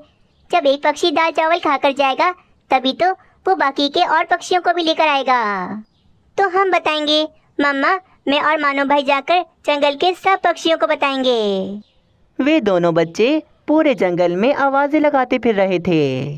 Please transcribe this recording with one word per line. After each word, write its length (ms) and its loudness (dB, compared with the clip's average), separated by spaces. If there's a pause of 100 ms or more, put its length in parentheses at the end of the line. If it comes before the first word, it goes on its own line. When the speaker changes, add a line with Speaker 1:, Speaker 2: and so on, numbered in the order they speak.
(500)
Speaker 1:
जब 160 0
एक 160 2
पक्षी 280 0
दाल 220 0
चावल 280 0
खाकर 340 0
जाएगा, 360 0 (400)
तभी 240 0
तो 160 0 (360)
वो 100 2
बाकी 320 -2
के 180 0
और 200 0
पक्षियों 360 -2
को 100 0
भी 100 -2
लेकर 260 0
आएगा। 580 -2 (720)
तो 120 2
हम 200 0
बताएंगे, 520 0 (360)
मम्मा, 400 0 (300)
मैं 120 0
और 200 0
मानो 240 -2
भाई 200 2
जाकर 380 0 (240)
जंगल 300 0
के 180 0
सब 280 0
पक्षियों 360 0
को 80 0
बताएंगे। 540 -2 (1000)
Speaker 2:
वे 240 2
दोनों 320 2
बच्चे 480 0 (260)
पूरे 280 2
जंगल 400 0
में 180 2
आवाजें 460 0
लगाते 380 0
फिर 160 0
रहे 260 0
थे। 220 0 (360)